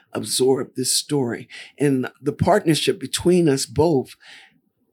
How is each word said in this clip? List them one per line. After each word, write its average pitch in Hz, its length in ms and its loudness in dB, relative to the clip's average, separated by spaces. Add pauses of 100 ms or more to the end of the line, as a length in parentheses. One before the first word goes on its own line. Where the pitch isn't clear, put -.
(120)
absorb 127 600 -2
this 131 200 -4
story? 127 540 -4 (300)
And 135 320 0 (100)
the 135 120 -4
partnership 160 640 0
between 175 500 0
us 135 160 0
both 143 520 0 (760)